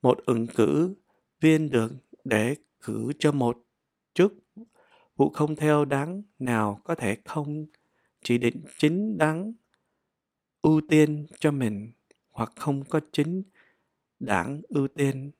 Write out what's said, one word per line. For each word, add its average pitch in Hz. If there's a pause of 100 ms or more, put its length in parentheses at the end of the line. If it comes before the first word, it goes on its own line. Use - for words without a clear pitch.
Một 127
ứng 113
cử 131 (460)
viên 156
được 120 (320)
để 117 (240)
cử 113
cho 151
một 120 (560)
chức 196 (840)
vụ 139
không 151
theo 151
đảng 147 (160)
nào 110
có 165
thể 113
không 151 (560)
chỉ 120
định 120 (140)
chính 190
đáng 160 (1120)
ưu 156
tiên 151 (140)
cho 151
mình 113 (380)
hoặc 113
không 139
có 156 (120)
chính 170 (800)
đảng 110
ưu 139
tiên 135